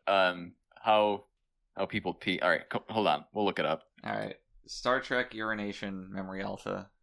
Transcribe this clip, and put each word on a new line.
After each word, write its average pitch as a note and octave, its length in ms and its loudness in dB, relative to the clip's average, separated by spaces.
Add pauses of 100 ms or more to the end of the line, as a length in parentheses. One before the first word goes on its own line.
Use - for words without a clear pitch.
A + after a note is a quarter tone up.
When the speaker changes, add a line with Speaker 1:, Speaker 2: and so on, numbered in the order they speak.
Speaker 1:
um, F2+ 460 4 (200)
how, G#2 520 4 (500)
how G2 100 -2
people F#2+ 280 -4
pee. - 260 -2
All F2+ 100 4
right, - 180 2
co-, - 200 -4
hold A2 180 0
on. D2+ 260 2
We'll G#2 120 -2
look F#2 160 0
it D#2 60 0
up. D#2 180 -2 (180)
Speaker 2:
All G#2+ 100 -6
right. G#2+ 220 -6 (320)
Star - 340 -2
Trek B2 340 -4
urination, G#2 760 -6
Memory F#2+ 300 -6
Alpha. G2 480 -8 (120)